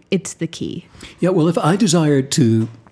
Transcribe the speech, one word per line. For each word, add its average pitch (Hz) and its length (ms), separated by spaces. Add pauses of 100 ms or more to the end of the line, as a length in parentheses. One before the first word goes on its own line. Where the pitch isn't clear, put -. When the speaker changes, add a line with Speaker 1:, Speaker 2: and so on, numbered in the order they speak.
(100)
Speaker 1:
it's 185 220
the - 140
key. - 400 (340)
Speaker 2:
Yeah, 170 80
well, 175 200
if 175 100
I 185 180
desire 156 460
to, 113 440 (260)